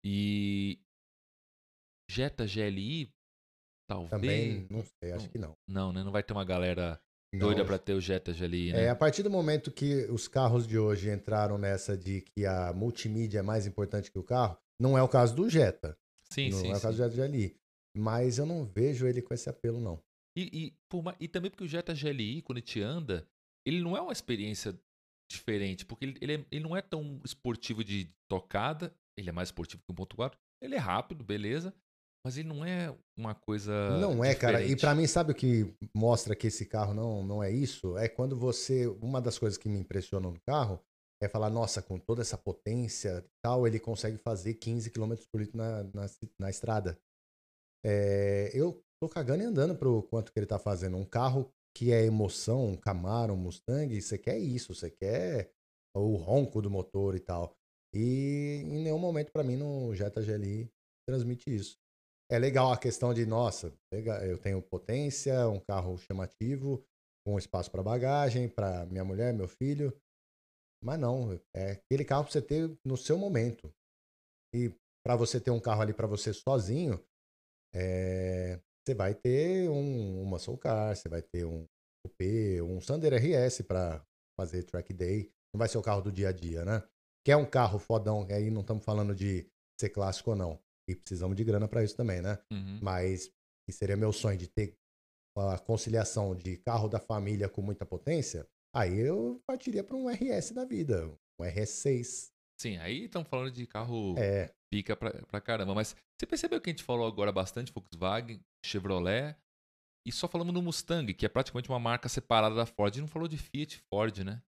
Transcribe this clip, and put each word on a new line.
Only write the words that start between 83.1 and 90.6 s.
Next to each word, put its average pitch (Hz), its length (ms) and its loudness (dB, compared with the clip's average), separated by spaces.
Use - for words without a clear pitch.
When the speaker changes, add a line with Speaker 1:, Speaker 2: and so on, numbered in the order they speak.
Speaker 2:
R 139 180 4
S 123 300 2
pra 85 420 0
fazer 90 240 -4
track 87 300 -6
day. 92 380 0
Não 104 60 -4
vai 117 80 2
ser 117 120 0
o - 20 0
carro 101 200 0
do 101 100 -2
dia 95 180 0
a - 20 0
dia, 85 320 -4
né? 104 200 0
Que 139 60 8
é 147 60 10
um 143 80 4
carro 110 320 4
fodão, 107 480 2
que 95 60 -6
aí 104 180 2
não 107 140 0
tamo 107 160 -2
falando 104 340 0
de 95 320 0
ser 104 100 0
clássico 98 420 -2
ou 107 40 2
não. 87 240 -2